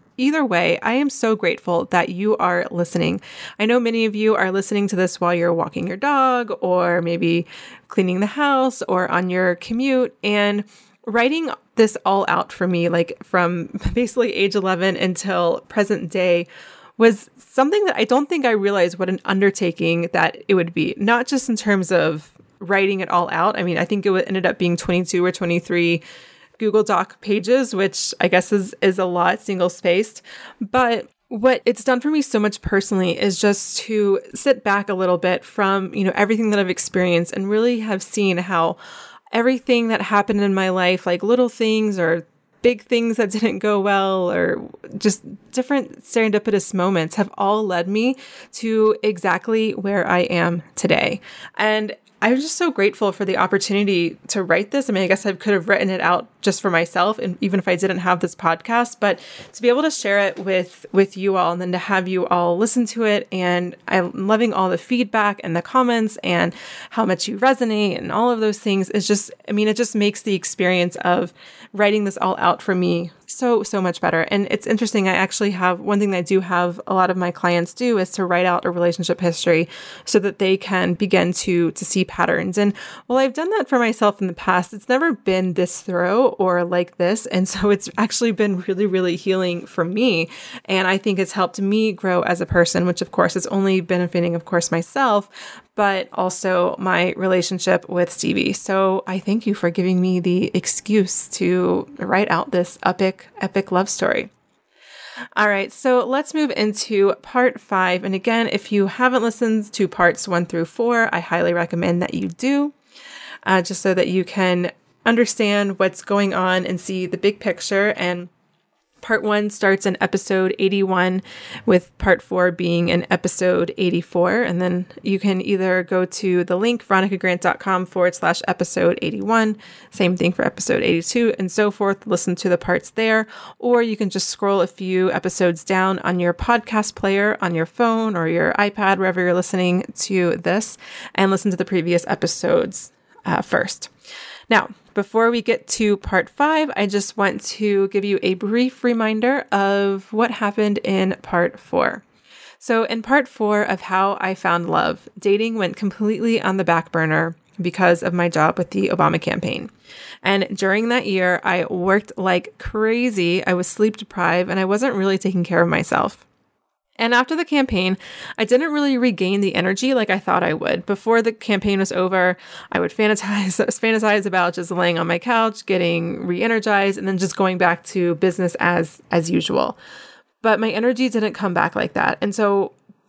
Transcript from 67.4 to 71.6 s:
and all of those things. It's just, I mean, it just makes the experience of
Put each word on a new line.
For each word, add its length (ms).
and 120
all 220
of 80
those 180
things. 320
It's 160
just, 240
I 40
mean, 160
it 80
just 180
makes 280
the 120
experience 640
of 360